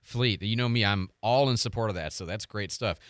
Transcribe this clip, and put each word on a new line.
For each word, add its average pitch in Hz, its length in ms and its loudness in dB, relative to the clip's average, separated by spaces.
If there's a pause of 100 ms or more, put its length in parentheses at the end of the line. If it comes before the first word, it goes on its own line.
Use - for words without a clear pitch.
fleet, 120 400 0
you 107 140 0
know 123 140 2
me, 117 140 2
I'm 101 280 2 (100)
all 127 300 4
in 117 60 2
support 110 340 -2
of 90 40 -6
that. 78 180 -6
So 92 120 -8
that's 95 220 -8
great 101 240 -6
stuff. 101 260 -2 (120)